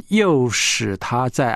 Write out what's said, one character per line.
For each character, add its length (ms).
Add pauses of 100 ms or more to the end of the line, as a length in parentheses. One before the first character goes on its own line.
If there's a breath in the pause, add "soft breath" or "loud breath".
又 420
使 480
他 300
在 280